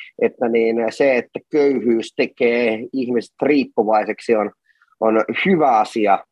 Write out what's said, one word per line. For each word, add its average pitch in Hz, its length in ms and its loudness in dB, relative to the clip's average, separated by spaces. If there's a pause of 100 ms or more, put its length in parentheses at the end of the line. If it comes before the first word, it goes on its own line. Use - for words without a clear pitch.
(220)
että 117 280 -2
niin 113 260 0 (140)
se, 135 280 0
että - 220 -6 (120)
köyhyys 123 640 0
tekee 120 640 0 (140)
ihmiset 123 480 -4
riippuvaiseksi, 113 960 0
on, 101 160 -2 (480)
on 110 240 2 (220)
hyvä 151 340 2
asia 107 520 0